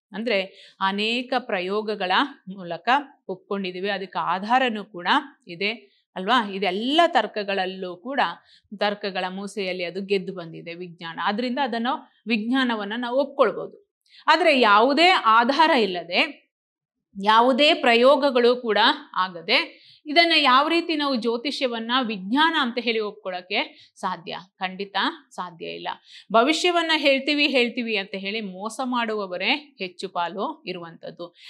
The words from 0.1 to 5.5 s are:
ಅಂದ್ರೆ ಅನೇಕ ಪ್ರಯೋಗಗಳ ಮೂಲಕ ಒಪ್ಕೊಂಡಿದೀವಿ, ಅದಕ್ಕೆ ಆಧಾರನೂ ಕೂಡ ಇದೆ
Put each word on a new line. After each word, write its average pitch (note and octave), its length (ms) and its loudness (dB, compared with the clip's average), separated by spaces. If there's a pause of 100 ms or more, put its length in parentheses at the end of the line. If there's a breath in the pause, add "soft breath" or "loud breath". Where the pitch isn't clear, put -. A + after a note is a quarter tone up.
ಅಂದ್ರೆ G#3+ 260 -2 (420 loud breath)
ಅನೇಕ A3 580 -2
ಪ್ರಯೋಗಗಳ G3+ 760 -4 (360)
ಮೂಲಕ F3+ 400 -10 (400)
ಒಪ್ಕೊಂಡಿದೀವಿ, F#3+ 640 -6
ಅದಕ್ಕೆ F#3+ 280 -6
ಆಧಾರನೂ G#3 640 0
ಕೂಡ F3 240 -8 (400)
ಇದೆ F#3 220 -4 (460 soft breath)